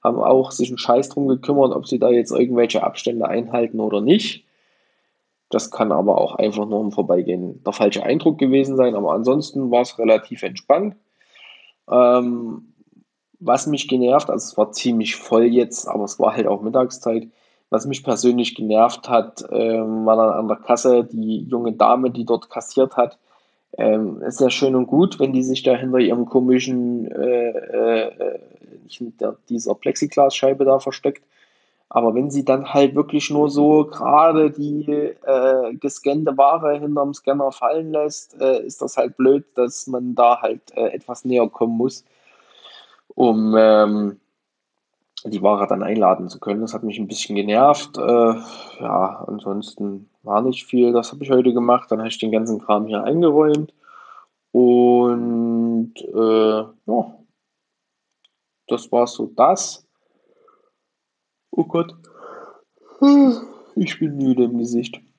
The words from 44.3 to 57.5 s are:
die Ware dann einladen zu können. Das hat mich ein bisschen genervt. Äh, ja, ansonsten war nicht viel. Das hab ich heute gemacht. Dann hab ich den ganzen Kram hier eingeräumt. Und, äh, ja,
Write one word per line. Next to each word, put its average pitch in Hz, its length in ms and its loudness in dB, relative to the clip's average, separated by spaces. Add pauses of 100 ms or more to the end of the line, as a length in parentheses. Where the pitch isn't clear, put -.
die 107 160 -6
Ware 101 260 2
dann 98 160 -2
einladen 92 460 2
zu - 100 -18
können. 104 220 -4
Das 110 120 -8
hat 92 100 -10
mich 107 160 -8
ein 101 80 -6
bisschen 101 280 -10
genervt. 104 600 2
Äh, 117 380 2 (440)
ja, 98 480 -4
ansonsten 101 800 -10 (140)
war 104 180 -2
nicht 127 240 -4
viel. 120 260 2
Das 117 200 0
hab 143 100 -14
ich 135 100 -4
heute 127 220 4
gemacht. 123 380 0
Dann 110 80 -2
hab 110 80 -6
ich - 120 -10
den 110 120 -4
ganzen 113 280 -2
Kram 107 280 -2
hier 107 160 -4
eingeräumt. 156 680 0 (800)
Und, 120 1500 2
äh, 110 680 0 (220)
ja, 113 320 -4 (1500)